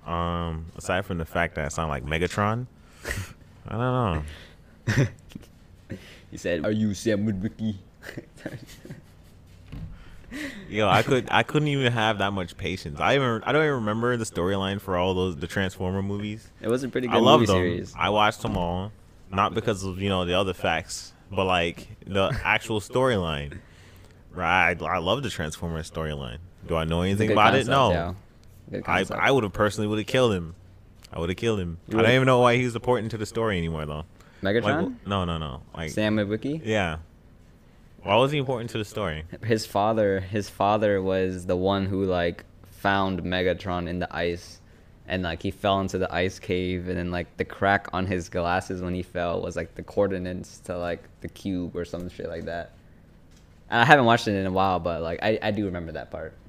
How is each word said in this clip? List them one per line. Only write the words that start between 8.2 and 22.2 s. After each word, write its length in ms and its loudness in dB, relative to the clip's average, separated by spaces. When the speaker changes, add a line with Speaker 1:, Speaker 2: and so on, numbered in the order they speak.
Speaker 1:
Yo, 220 0
I 140 6
could, 260 2
I 140 4
couldn't 240 0
even 260 0
have 240 0
that 160 -2
much 240 -6
patience. 420 -6
I 160 4
even, 280 0
I 80 0
don't 120 4
even 120 0
remember 420 0
the 80 -2
storyline 560 -2
for 160 -2
all 160 2
those, 220 0
the 100 -8
Transformer 560 -2
movies. 480 -6
Speaker 2:
It 100 -4
was 140 0
a 60 -4
pretty 180 -2
Speaker 1:
I 60 -2
Speaker 2:
good 80 6
Speaker 1:
love 200 8
Speaker 2:
movie 100 4
Speaker 1:
them. 100 4
Speaker 2:
series. 340 -4
Speaker 1:
I 140 0
watched 320 2
them 160 -4
all, 340 -2
not 220 2
because 300 -2
of, 180 -6
you 80 0
know, 160 2
the 80 0
other 200 2
facts, 580 -4
but, 100 2
like, 420 0
the 260 2